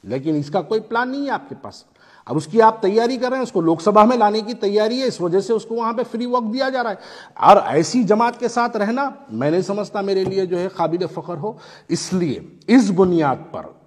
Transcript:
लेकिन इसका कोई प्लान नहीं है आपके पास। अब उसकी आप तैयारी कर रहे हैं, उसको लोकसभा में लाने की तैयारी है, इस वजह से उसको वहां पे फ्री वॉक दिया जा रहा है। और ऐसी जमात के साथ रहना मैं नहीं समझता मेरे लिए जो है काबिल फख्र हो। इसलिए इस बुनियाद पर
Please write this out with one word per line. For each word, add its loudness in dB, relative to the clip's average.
लेकिन -4
इसका -2
कोई -2
प्लान -2
नहीं -6
है -6
आपके -8
पास। -18
अब -4
उसकी 0
आप 6
तैयारी 2
कर -2
रहे -2
हैं, -2
उसको -2
लोकसभा 4
में 4
लाने 2
की -8
तैयारी 0
है, -2
इस -4
वजह 0
से -4
उसको -4
वहां -4
पे -4
फ्री -6
वॉक -2
दिया -2
जा -4
रहा -4
है। -10
और 10
ऐसी 0
जमात 2
के -6
साथ -2
रहना -4
मैं -2
नहीं 2
समझता -6
मेरे 0
लिए -2
जो -4
है -4
काबिल -2
फख्र -8
हो। -8
इसलिए -4
इस 6
बुनियाद 2
पर -14